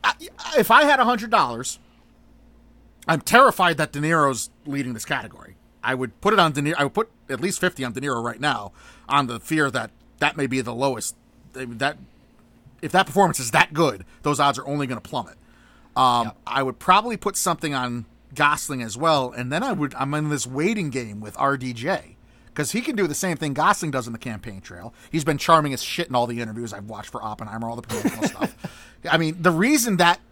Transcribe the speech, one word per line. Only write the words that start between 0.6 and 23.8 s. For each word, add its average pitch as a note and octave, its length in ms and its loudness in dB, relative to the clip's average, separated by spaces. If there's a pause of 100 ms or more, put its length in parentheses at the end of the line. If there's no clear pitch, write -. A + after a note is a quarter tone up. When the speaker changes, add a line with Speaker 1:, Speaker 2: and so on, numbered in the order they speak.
Speaker 1:
I C4 140 10
had C#4+ 160 4
a - 40 6
hundred A3+ 260 0
dollars, C3 480 0 (1300)
I'm D#3+ 120 2
terrified G3+ 580 6
that D3+ 140 -2
De C#3+ 80 -6
Niro's D3 500 2 (140)
leading C#3 300 -4
this G#2+ 100 -10
category. - 520 -8 (260)
I B2 120 0
would B2+ 260 -6
put G3+ 120 2
it G#3+ 80 6
on D#3+ 120 6
De C#3 80 -2
Niro. D3 180 -2
I C#3+ 60 2
would C#3 100 -2
put A3+ 160 -2 (180)
at B2+ 120 -6
least F3+ 200 -4
fifty F3 240 -2
on A#2+ 80 -6
De B2+ 80 -10
Niro C3 220 -2
right A#2 180 -6
now, A#2 320 -2 (360)
on C#3+ 180 2
the A#2 120 -8
fear D3+ 320 0
that A#2 200 -4 (280)
that C#3+ 180 0
may C#3 100 -2
be C3 140 -2
the A#2+ 140 -6
lowest. B2 400 -2 (380)
That C3 440 -4 (840)
if D#3 100 -6
that F#3 140 4
performance E3+ 340 4
is A#2+ 120 -6
that E3 200 2
good, C#3 320 0 (180)
those D3 180 0
odds C#3+ 180 2
are C3+ 80 -12
only C#3+ 200 -2
gonna A#2+ 140 -6
plummet. - 360 -8 (580)
Um, A#2+ 320 4
Speaker 2:
Yep. A2 100 -10 (100)
Speaker 1:
I B2+ 160 -2
would C3 160 -4
probably G#3+ 380 2
put G3 200 -4
something D#3+ 380 -2
on B2 300 -4 (300)
Gosling D3 480 2
as A2 160 -8
well, C#3+ 340 2
and B2 180 -6
then D#3+ 120 0
I C4 100 -2
would, D3 220 -2
I'm C3+ 180 -2
in D3+ 160 0
this C#3+ 180 -2
waiting D#3 440 -2
game A2+ 300 -8
with G#2+ 180 -14
R C#3 180 2
D B2+ 160 -6
J, A#2+ 440 -6 (380)
'cause - 180 -4
he A3 100 0
can C4+ 140 -4
do G3+ 100 2
the D3 80 -4
same F3 240 -4
thing D3 160 -4
Gosling E3 380 0